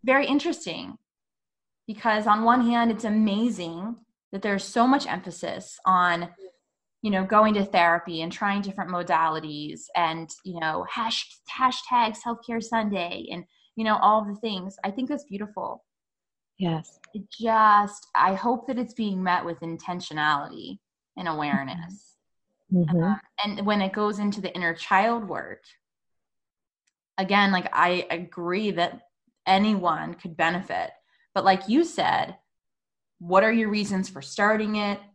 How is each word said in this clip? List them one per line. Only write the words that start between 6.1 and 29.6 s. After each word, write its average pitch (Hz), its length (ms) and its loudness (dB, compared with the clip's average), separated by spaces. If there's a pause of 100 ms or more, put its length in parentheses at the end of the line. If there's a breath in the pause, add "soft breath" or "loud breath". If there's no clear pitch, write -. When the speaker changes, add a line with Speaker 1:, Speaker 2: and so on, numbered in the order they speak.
Speaker 1:
you 214 100 -2
know, 190 120 2
going 214 300 6
to 202 120 2
therapy 170 560 2
and 165 100 -6
trying 202 300 -2
different 196 300 -8
modalities 160 920 -2 (120)
and, 165 340 -2 (140)
you 175 160 -10
know, 160 300 -2
hash-, - 480 -6 (200)
hashtag 247 600 0
Self 233 280 -8
Care 233 160 -4
Sunday 202 720 -2
and, 175 140 -10 (320)
you 220 80 -2
know, 214 160 2
all 214 240 4
the 202 100 -8
things. 190 480 -6
I 202 80 -4
think 254 160 -6
that's - 180 -6
beautiful. - 600 -10 (720)
Speaker 2:
Yes. 165 420 -4 (140)
Speaker 1:
It 202 160 -10
just, 214 760 4 (100)
I 190 180 4
hope 233 340 -2
that 247 100 -4
it's 247 160 -6
being 196 300 -2
met 180 220 2
with 170 160 -8
intentionality 165 1160 -4 (380)
and 180 120 -4
awareness. 151 840 -6 (580)
Speaker 2:
Mm-hmm. 170 300 2
Speaker 1:
Um, 202 160 0 (260)
and 202 200 -4
when 208 160 2
it 190 120 0
goes 208 260 -2
into 202 220 -2
the 185 140 -8
inner 170 180 -2
child 208 540 0
work, - 360 -10 (1500)
again, 196 340 4
like, 180 220 0
I 180 360 2
agree 175 640 -4
that 170 300 -2 (440)
anyone 175 680 2